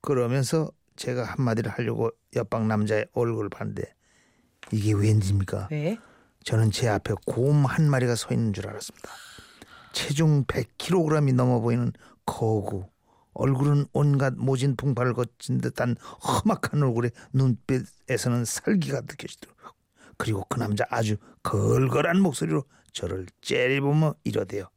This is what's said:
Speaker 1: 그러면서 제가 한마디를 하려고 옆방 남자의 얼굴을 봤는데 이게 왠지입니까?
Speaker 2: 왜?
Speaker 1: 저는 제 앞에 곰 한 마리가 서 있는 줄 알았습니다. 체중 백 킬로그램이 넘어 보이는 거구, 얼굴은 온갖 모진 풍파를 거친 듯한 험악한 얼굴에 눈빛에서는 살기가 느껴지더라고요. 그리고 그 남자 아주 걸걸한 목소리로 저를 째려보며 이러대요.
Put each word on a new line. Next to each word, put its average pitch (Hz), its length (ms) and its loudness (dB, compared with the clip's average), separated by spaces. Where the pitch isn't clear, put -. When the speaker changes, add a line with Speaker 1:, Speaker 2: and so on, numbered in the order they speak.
Speaker 1:
그러면서 131 680 0
제가 123 280 -4
한마디를 113 480 -2
하려고 117 380 -2
옆방 113 340 -2
남자의 107 440 0
얼굴을 113 380 -2
봤는데 104 320 -8
이게 107 220 0
왠지입니까? 101 760 2
Speaker 2:
왜? 156 280 -2
Speaker 1:
저는 110 260 2
제 117 180 -2
앞에 101 260 -2
곰 143 380 2
한 147 260 2
마리가 127 240 2
서 - 180 -6
있는 117 200 0
줄 101 160 -6
알았습니다. - 420 -14
체중 147 540 2
백 - 320 -6
킬로그램이 156 540 2
넘어 123 280 4
보이는 120 320 0
거구, 101 600 -2
얼굴은 143 580 2
온갖 139 440 2
모진 131 400 0
풍파를 127 380 0
거친 123 460 -4
듯한 123 360 -2
험악한 - 600 0
얼굴에 120 280 0
눈빛에서는 123 1120 0
살기가 139 560 -2
느껴지더라고요. - 720 -18
그리고 101 300 -2
그 - 120 -4
남자 107 300 0
아주 110 260 0
걸걸한 131 800 2
목소리로 160 440 0
저를 92 340 -6
째려보며 139 720 2
이러대요. 101 420 -4